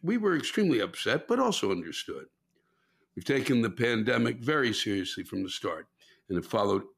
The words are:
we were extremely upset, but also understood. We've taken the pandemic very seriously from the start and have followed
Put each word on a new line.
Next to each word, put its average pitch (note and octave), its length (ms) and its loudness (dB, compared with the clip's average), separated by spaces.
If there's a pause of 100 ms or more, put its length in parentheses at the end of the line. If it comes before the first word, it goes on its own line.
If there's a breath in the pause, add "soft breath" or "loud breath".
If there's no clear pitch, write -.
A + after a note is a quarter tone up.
we G3+ 160 0
were G3 200 2
extremely D3+ 420 2
upset, G#2 480 -2
but A#3+ 120 2
also G3+ 320 2
understood. D#2+ 560 -6 (880)
We've F2 100 -10
taken C3 360 2
the A2+ 80 2
pandemic A#2 680 2
very B2+ 340 0
seriously F#2+ 540 -4
from F#2+ 180 -6
the F#2 60 -8
start E2 380 -6 (400 soft breath)
and F#2 80 -4
have F2 100 -2
followed G2+ 380 2 (140)